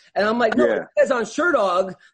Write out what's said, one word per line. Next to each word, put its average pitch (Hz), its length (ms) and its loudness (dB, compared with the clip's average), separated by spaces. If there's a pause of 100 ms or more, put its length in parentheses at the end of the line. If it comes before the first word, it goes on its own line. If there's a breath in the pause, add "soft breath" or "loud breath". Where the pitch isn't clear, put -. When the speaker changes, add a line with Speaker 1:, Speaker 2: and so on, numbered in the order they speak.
(160 soft breath)
Speaker 1:
and 190 100 0
I'm 226 140 0
like, 226 160 0
"No, 247 100 4
Speaker 2:
Yeah. 107 180 0
Speaker 1:
it - 40 -16 (100)
says 277 140 2
on 240 120 -2
Sherdog 196 720 -2 (180 soft breath)